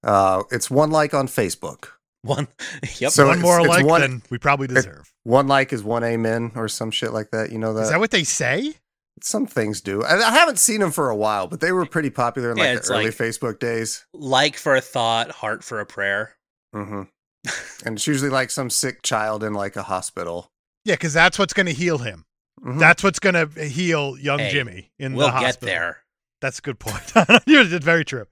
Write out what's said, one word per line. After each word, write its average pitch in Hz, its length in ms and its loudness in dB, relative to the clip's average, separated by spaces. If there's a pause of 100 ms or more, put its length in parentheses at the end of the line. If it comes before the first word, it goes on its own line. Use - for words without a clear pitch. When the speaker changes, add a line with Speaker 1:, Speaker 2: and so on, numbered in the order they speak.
Speaker 1:
Uh, 98 460 4
it's 120 200 -4
one 151 200 2
like 151 240 0
on 135 140 -2
Facebook. - 580 -6 (360)
Speaker 2:
One, 143 260 -4 (240)
<laughs> - 260 -12
yep. 131 140 -2
Speaker 1:
So 143 160 8
Speaker 3:
One 170 100 4
Speaker 1:
it's, 175 40 0
Speaker 3:
more 175 180 6
Speaker 1:
it's 170 80 6
Speaker 3:
like 170 180 6
Speaker 1:
one, 160 160 6
Speaker 3:
than 127 260 -2
we 123 80 -8
probably 139 300 0
Speaker 1:
it, 127 80 -6
Speaker 3:
deserve. 82 360 0 (140)
Speaker 1:
one 135 240 4
like 135 240 2
is 110 100 -4
one 117 220 -2
amen 113 500 -2
or 113 140 -4
some 110 220 -6
shit - 240 -4
like 110 160 -6
that. 110 200 -2
You 113 80 -8
know 110 140 -2
that? 110 120 -2
Speaker 3:
Is 110 60 0
that 160 100 2
what 220 100 0
they 180 140 2
say? 165 500 -2 (480)
Speaker 1:
Some 220 240 -4
things 107 340 -4
do. 101 220 -4
I, 160 140 2
I 220 160 2
haven't 302 260 4
seen 214 220 0
them 180 120 2
for 143 160 -2
a 110 80 -2
while, 104 300 0
but 165 140 -10
they 175 120 0
were 180 140 0
pretty 151 240 -2
popular 120 400 -2
in, 110 80 -2
like, 170 80 2
Speaker 2:
Yeah, 127 80 2
Speaker 1:
the 110 60 -2
Speaker 2:
it's - 100 -4
Speaker 1:
early 110 160 0
Speaker 2:
like, 113 80 -2
Speaker 1:
Facebook 117 440 -4
days. 113 540 -4
Speaker 2:
like 139 440 0
for 139 200 2
a 131 60 2
thought, 117 480 0
heart 110 340 -8
for 110 160 -8
a 101 60 -10
prayer. 101 480 -4 (400)
Speaker 1:
Mm-hmm. 101 280 -8 (420)
Speaker 2:
<laughs> - 420 -10
Speaker 1:
And 113 100 -4
it's - 100 -4
usually, 143 240 0
like, 131 200 0
some 131 180 -6
sick - 340 -4
child 107 400 -2
in, 107 120 -4
like, 101 220 -6
a 98 80 -8
hospital. 87 680 -8 (340)
Speaker 3:
Yeah, 202 120 0
'cause 151 180 -6
that's 170 240 4
what's 196 160 0
gonna 185 160 0
heal 160 280 -2
him. 101 280 -10 (360)
Speaker 1:
Mm-hmm. 131 160 -6
Speaker 3:
That's 165 240 6
what's 196 160 2
gonna 175 280 2
heal 151 720 -4
young 143 220 -2
Speaker 2:
Hey, 104 100 -2
Speaker 3:
Jimmy 120 480 -6
in 135 160 -8
Speaker 2:
we'll 139 140 2
Speaker 3:
the 120 40 2
Speaker 2:
get 131 120 0
Speaker 3:
hospital. 123 300 -4
Speaker 2:
there. 85 240 -6 (440)
Speaker 3:
That's 139 160 -6
a - 40 -16
good 135 160 -8
point. - 340 -12 (160)
<laughs> 226 180 6
You're 277 180 8
very 165 400 0
true. 120 280 -8